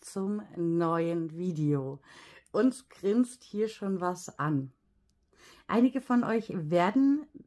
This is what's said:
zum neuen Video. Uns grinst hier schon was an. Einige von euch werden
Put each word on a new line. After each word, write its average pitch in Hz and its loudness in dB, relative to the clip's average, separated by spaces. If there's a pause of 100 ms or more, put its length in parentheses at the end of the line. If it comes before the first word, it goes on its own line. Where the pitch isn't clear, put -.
zum 202 -4 (160)
neuen 165 0
Video. 147 -2 (500)
Uns - 0
grinst 233 0
hier 214 -4
schon 196 -4
was 180 -6
an. 139 -2 (960)
Einige 247 2
von 240 2
euch 220 -2
werden 196 2 (200)